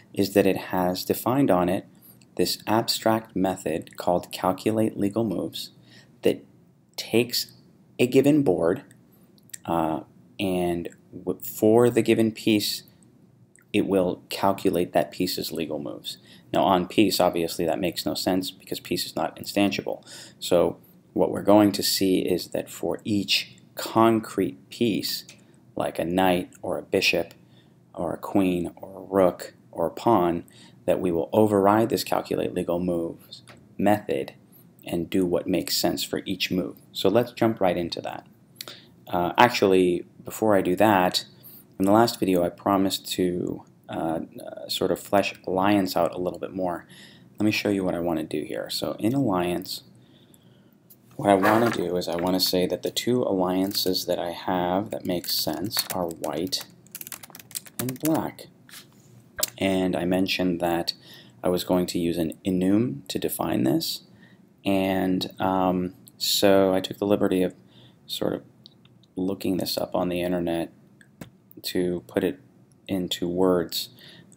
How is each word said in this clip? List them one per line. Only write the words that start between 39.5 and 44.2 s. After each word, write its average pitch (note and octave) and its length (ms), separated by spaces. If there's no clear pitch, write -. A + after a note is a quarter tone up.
before A2 280
I F#2+ 60
do F2+ 160
that, F#2+ 480
in F#2+ 80
the G2 40
last A#2 300
video F#2 240
I F2 60
promised G2 640
to, F2+ 520
uh, D#2+ 320